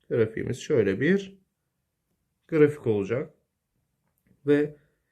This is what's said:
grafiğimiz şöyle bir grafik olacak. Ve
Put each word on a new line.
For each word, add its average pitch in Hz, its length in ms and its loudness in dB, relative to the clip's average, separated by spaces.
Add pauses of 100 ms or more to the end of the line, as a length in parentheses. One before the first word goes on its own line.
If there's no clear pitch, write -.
grafiğimiz 123 500 -2
şöyle 101 420 0
bir 190 360 -2 (1080)
grafik 151 400 2
olacak. 110 460 -2 (1120)
Ve 147 280 0 (360)